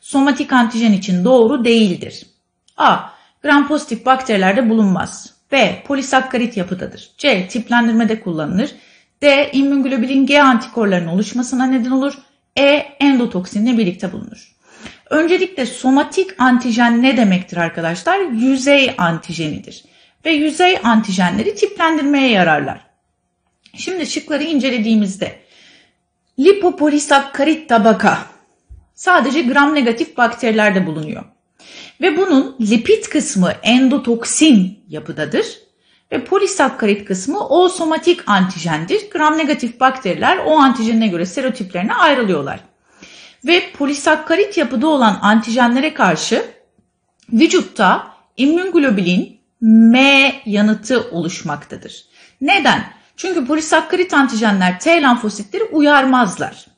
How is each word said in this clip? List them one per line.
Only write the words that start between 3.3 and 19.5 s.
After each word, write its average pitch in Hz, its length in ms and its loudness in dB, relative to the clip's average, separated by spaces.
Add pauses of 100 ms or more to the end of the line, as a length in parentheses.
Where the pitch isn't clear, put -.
Gram 285 240 2
pozitif 285 380 -4
bakterilerde 226 640 0
bulunmaz. 214 640 -2 (180)
B. 214 360 0
Polisakkarit 262 720 -2
yapıdadır. - 600 -10
C. 208 300 -2
Tiplendirmede 226 720 0
kullanılır. 180 520 -4 (500)
D. 285 320 2
İmmünoglobulin 269 720 0
G 285 160 4
antikorlarının 220 680 0
oluşmasına 247 580 -4
neden 254 260 -2
olur. 269 220 -2 (440)
E. 277 80 2 (340)
Endotoksinle 233 760 0
birlikte 180 340 -2
bulunur. - 440 -18 (540)
Öncelikle 330 560 0
somatik 285 760 -2
antijen 240 600 2
ne 262 160 2
demektir 185 400 0
arkadaşlar? 170 600 -4
Yüzey 269 800 0
antijenidir. 160 840 -6 (420)